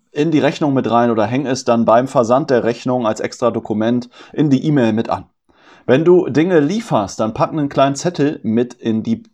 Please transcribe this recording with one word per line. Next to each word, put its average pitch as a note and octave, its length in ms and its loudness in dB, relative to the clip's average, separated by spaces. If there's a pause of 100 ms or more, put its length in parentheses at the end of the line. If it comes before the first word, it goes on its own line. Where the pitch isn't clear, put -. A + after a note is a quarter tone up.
(120)
in D3+ 200 -2
die D3+ 80 2
Rechnung C#3+ 340 0
mit A#2+ 160 0
rein A#2 220 2
oder G#2+ 160 0
häng C3 180 -4
es B2+ 200 -6
dann A#2 200 2
beim A#2+ 220 4
Versand C3 420 0
der A#2+ 140 2
Rechnung B2 420 -4
als G#2+ 140 -2
extra A2+ 320 -2
Dokument A2+ 580 -2 (240)
in D3+ 160 0
die C3 160 0
E-Mail C3+ 260 2
mit A2 160 -2
an. - 180 -6 (600)
Wenn C3+ 180 4
du E3+ 240 4
Dinge D#3 340 2
lieferst, C#3+ 580 -2
dann A2 160 -2
pack D#3+ 160 -2
einen D3 180 -4
kleinen C#3 260 0
Zettel D3+ 460 -2
mit A2+ 320 0
in A2 300 -4
die, A2+ 180 -2 (120)